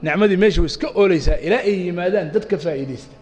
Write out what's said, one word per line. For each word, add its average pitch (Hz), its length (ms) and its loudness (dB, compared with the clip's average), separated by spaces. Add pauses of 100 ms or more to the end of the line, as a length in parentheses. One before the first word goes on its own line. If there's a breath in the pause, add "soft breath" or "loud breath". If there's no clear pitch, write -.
nicmadii 185 360 2
meesha 180 240 4
way 147 80 2
iska - 260 -6
oolaysaa 160 460 2
ilaa 202 240 0
ay 202 160 2
yimaadaan 180 500 -2
dad 214 140 -2
ka 190 120 -2
faa'iidaysta. 139 640 -8